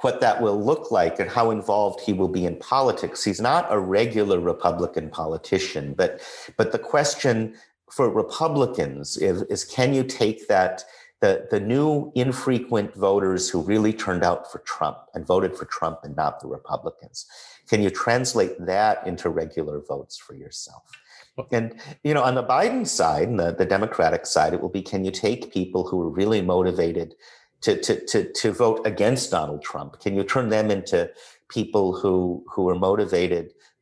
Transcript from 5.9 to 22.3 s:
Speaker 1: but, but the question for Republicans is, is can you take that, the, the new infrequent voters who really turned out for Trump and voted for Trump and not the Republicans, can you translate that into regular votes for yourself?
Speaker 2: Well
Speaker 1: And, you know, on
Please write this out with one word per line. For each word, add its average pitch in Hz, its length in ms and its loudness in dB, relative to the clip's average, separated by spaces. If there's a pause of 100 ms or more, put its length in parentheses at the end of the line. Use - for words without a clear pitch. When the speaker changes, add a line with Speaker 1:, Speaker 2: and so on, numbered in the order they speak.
Speaker 1:
but, 90 260 0 (360)
but 110 160 0
the 117 60 0
question 120 760 0 (340)
for 120 220 2
Republicans 107 1040 0
is, 92 260 0
is - 220 -4
can 131 300 0
you 131 80 2
take 113 460 -2
that, 92 360 2 (360)
the, 98 300 4
the 104 100 2
new 143 560 0
infrequent 123 800 0
voters 95 540 2
who 85 140 -2
really 107 300 2
turned 92 320 -2
out - 260 0
for - 100 -12
Trump - 380 -4 (160)
and 82 100 -10
voted 92 320 0
for 92 100 -12
Trump - 360 -6
and 76 140 -12
not 76 240 -2
the - 80 -14
Republicans, - 800 -10 (420)
can 104 140 2
you 95 80 2
translate 120 640 0 (100)
that 101 420 0
into 87 220 -4
regular 78 520 -4
votes 69 360 -10
for - 180 -20
yourself? - 480 -18 (540)
Speaker 2:
Well 127 140 -10
Speaker 1:
And, 113 300 -2 (240)
you 147 100 2
know, 139 80 4
on 127 140 4